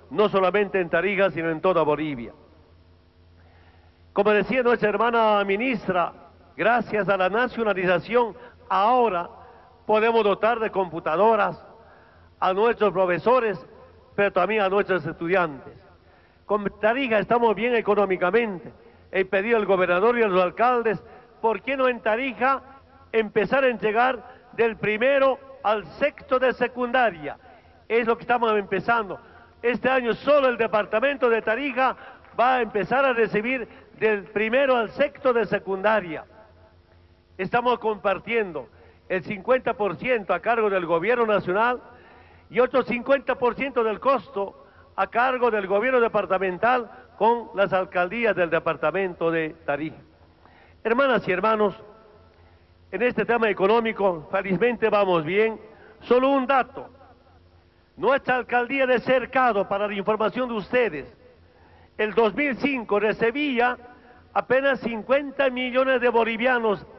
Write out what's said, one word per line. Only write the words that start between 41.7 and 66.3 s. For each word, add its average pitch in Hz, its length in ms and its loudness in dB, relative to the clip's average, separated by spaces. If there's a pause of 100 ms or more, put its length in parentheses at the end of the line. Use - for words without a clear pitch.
y 196 100 -2
otro 247 240 2
cincuenta 254 520 -2
por 247 200 0
ciento 262 280 -2
del 220 160 -4
costo - 680 -4 (280)
a 196 120 -2
cargo 247 420 0
del 214 160 -2
gobierno 226 340 2
departamental 208 920 0 (280)
con 233 380 0
las 190 180 0
alcaldías 190 600 0
del 170 160 0
departamento 165 800 -2
de 160 240 -2 (100)
Tarija. 143 320 -6 (840)
Hermanas 233 440 2
y 196 40 0
hermanos, 208 440 2 (1160)
en 190 100 -4
este 233 240 0
tema 226 240 2
económico, 196 840 0
felizmente 196 580 0
vamos 190 360 2
bien. 208 340 0 (420)
Solo 254 280 2
un 269 160 2
dato. 240 440 -2 (1080)
Nuestra 254 400 0
alcaldía 247 500 -2
de 247 120 2
Cercado, 240 680 0
para 202 180 -2
la 208 80 -4
información 214 540 -2
de 233 80 -6
ustedes, 180 640 -4 (800)
el 214 160 -2
dos 220 200 2
mil 277 220 -2
cinco 240 420 -2
recibía 240 800 0 (560)
apenas 269 460 0
cincuenta 269 720 -2
millones 254 500 0
de 240 80 0
bolivianos 226 800 0 (120)